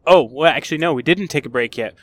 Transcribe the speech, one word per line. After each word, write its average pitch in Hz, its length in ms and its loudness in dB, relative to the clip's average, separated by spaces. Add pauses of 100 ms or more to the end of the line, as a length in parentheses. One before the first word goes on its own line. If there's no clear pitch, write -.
oh, 170 180 6
well, 135 280 0
actually, 147 280 -4
no, 165 140 0
we 127 100 -4
didn't 175 240 0
take 147 180 -4
a 143 40 -14
break 117 280 -4
yet. 110 260 -6